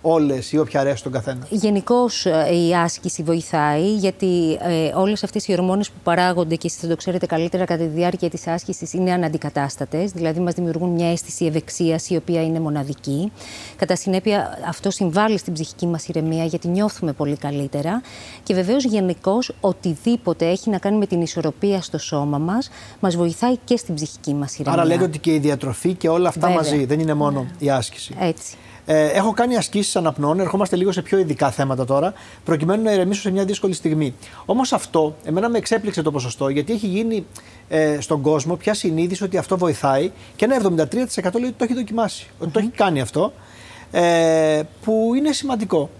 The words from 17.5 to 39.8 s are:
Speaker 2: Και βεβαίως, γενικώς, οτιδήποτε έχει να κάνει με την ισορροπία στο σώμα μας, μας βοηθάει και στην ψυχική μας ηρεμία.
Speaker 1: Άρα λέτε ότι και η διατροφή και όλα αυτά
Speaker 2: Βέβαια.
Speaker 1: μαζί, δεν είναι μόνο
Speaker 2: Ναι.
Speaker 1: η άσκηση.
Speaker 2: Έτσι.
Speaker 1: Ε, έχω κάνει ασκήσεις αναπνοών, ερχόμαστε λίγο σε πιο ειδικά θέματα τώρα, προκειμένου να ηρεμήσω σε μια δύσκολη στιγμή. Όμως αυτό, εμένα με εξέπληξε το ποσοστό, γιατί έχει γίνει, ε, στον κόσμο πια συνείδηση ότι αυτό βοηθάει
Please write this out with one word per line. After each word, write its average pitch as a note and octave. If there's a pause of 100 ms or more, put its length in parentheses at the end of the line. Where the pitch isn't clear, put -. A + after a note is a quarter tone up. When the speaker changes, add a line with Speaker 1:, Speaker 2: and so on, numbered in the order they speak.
Speaker 2:
Και G3+
βεβαίως, G#3+
γενικώς, G3+
οτιδήποτε F3+
έχει F#3+
να F#3+
κάνει G3+
με G3+
την F3
ισορροπία F3
στο -
σώμα D3
μας, F#3 (300)
μας F3+
βοηθάει F3
και A#3+
στην F3+
ψυχική D3
μας C#3+
ηρεμία. C#3
Speaker 1:
Άρα E3+
λέτε F3
ότι D#3
και D#3+
η D#3
διατροφή C#3+
και F3
όλα F3
αυτά E3
Speaker 2:
Βέβαια. E3+
Speaker 1:
μαζί, D3
δεν D3
είναι D#3
μόνο C#3+
Speaker 2:
Ναι. B2 (100)
Speaker 1:
η C#3
άσκηση. -
Speaker 2:
Έτσι. E3 (360)
Speaker 1:
Ε, D#3
έχω G3
κάνει A#3+
ασκήσεις G3+
αναπνοών, D#3+
ερχόμαστε F#3
λίγο F3+
σε F3
πιο G3
ειδικά D3
θέματα C3+
τώρα, C#3+ (320)
προκειμένου E3+
να A3
ηρεμήσω G3
σε F#3+
μια G3
δύσκολη F#3+
στιγμή. D#3 (320)
Όμως A#3+
αυτό, D#3
εμένα F#3
με A#3
εξέπληξε G3+
το D3+
ποσοστό, C3+
γιατί C#3+
έχει A3
γίνει, G#3+ (420)
ε, D3+
στον D3+
κόσμο D3+
πια G#3
συνείδηση F3
ότι F#3
αυτό F#3
βοηθάει D3 (260)